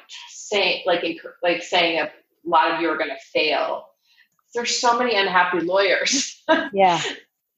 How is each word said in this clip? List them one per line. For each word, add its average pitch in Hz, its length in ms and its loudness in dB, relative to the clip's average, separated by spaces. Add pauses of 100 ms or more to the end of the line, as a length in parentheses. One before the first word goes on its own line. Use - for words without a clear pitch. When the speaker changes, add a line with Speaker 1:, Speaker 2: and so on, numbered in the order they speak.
(300)
Speaker 1:
saying, 190 560 -2
like, 175 160 2
enc-, 165 160 -6 (240)
like, 175 200 0
saying 165 380 0
a 151 100 -4 (340)
lot 165 280 2
of 165 80 -4
you 170 80 0
are 156 80 -2
gonna 151 220 -6 (140)
fail. 143 540 -2 (680)
There's - 260 -4
so 247 180 2
many 247 180 0
unhappy 180 440 2
lawyers. 190 800 0
<laughs> - 40 -20 (280)
Speaker 2:
Yeah. 185 260 4 (600)